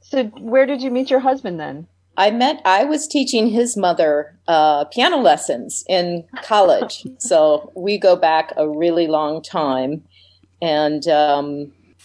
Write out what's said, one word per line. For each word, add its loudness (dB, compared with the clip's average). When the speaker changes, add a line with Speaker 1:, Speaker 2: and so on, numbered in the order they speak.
Speaker 1:
so -2
where 0
did -6
you -4
meet -4
your 2
husband -4
then? -12
Speaker 2:
I 2
met, -2
I 4
was -4
teaching 0
his -2
mother, 0
uh, 4
piano 0
lessons 0
in -2
college. 2
Speaker 1:
<laughs> -20
Speaker 2:
So 2
we -4
go 4
back 0
a 0
really 0
long -2
time. -4
And, 0
um, 0